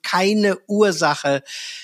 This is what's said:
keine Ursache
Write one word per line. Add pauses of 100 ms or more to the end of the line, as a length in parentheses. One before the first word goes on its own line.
keine
Ursache (420)